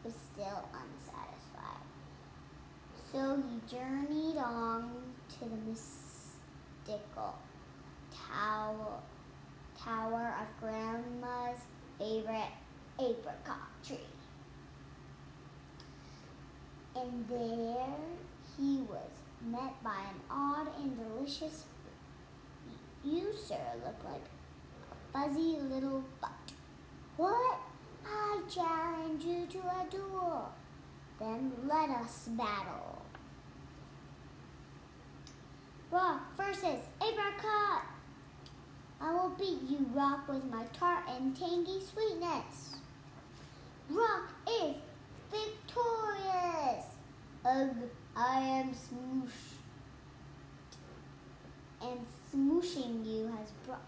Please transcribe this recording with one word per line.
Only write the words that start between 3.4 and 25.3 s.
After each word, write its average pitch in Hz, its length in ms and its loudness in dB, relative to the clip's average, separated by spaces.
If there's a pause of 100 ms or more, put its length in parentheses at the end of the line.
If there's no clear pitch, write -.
journeyed 294 600 2
on 240 800 0 (120)
to - 120 -12
the 226 180 -2
mystical - 1800 -6 (720)
tow-, 214 880 0 (760)
tower 226 640 2
of 214 80 -2 (140)
Grandma's 240 1040 -2 (320)
favorite 220 560 2 (460)
apricot - 720 0 (120)
tree. - 300 -8 (2750)
And 247 320 0
there 240 680 2 (580)
he 277 280 6
was - 400 -6 (180)
met 240 420 0
by 196 280 0
an 185 180 -8
odd 285 380 4 (100)
and 269 180 0
delicious 262 680 -2
fruit. - 340 -14 (1040)
"You, 359 300 4
sir, 120 500 -2
look - 220 -4
like - 240 -6 (640)
a - 40 -10 (160)
fuzzy 302 480 4